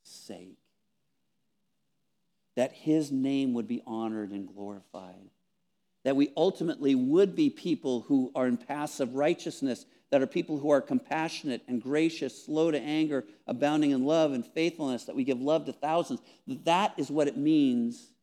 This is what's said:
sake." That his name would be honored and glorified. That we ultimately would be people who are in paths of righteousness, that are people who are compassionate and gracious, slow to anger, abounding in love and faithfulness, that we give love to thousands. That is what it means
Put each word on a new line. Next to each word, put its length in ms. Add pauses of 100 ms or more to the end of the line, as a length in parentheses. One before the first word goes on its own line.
sake." 540 (2000)
That 180
his 400
name 400
would 160
be 180
honored 440
and 180
glorified. 800 (760)
That 120
we 180
ultimately 600
would 420
be 140
people 500
who 340
are 120
in 100
paths 440
of 160
righteousness, 680 (240)
that 140
are 40
people 300
who 140
are 100
compassionate 880
and 140
gracious, 600
slow 280
to 100
anger, 460 (200)
abounding 440
in 160
love 260
and 140
faithfulness, 580
that 100
we 100
give 180
love 240
to 80
thousands. 480 (240)
That 500
is 140
what 180
it 80
means 760 (100)